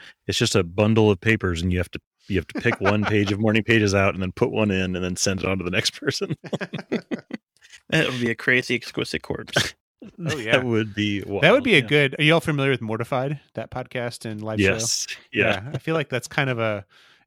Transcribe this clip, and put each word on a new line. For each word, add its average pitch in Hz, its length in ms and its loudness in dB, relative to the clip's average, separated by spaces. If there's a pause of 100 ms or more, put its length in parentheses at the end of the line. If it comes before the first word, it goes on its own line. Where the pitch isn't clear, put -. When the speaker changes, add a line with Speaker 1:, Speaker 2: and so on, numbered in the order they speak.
(260)
Speaker 1:
it's 98 120 -2
just - 160 2
a 101 80 4
bundle 107 480 4
of 98 80 2
papers, 95 440 0
and 90 100 2
you 90 60 2
have 87 140 -4
to, - 80 -10 (280)
you 98 80 -2
have 82 120 -2
to - 120 -8
pick - 180 0
one 101 280 2
page 104 260 2
of 101 80 -2
morning 110 240 2
pages 104 300 4
out 98 180 4
and 90 100 -4
then 90 100 -4
put - 180 0
one 107 200 2
in 95 240 0
and 90 80 -2
then 90 140 -4
send 95 240 -2
it 85 60 -4
on 95 120 0
to 87 60 -6
the 87 60 -4
next - 280 -2
person. 156 380 -4 (240)
<laughs> 208 380 -8 (920)
Speaker 2:
That 156 200 2
would 127 100 -4
be 117 100 0
a 113 40 -2
crazy 127 400 0
exquisite - 480 -6
corpse. - 500 -4 (320)
Speaker 3:
Oh, 170 320 -6
yeah. 113 220 -2
Speaker 1:
That 127 80 0
would 110 280 0
be 104 260 0 (200)
Speaker 3:
That 160 120 6
would 262 120 4
be 247 80 2
a 160 80 6
Speaker 1:
wild, 123 40 0
yeah. 110 40 -8
Speaker 3:
good, 143 300 2
are - 40 0
you 151 120 6
all 165 60 4
familiar 139 300 0
with 120 120 0
Mortified, 123 580 -4 (140)
that - 160 -10
podcast 120 600 -8
and 107 120 -8
live 107 180 -2
show? 98 140 4
Speaker 1:
Yes. 117 320 -4 (260)
Yeah. 98 320 0
Speaker 3:
Yeah, 135 80 -10
I 147 60 -6
feel 160 160 -4
like 156 160 -2
that's 123 180 -4
kind 139 220 -2
of 120 80 -2
a 107 260 -2 (420)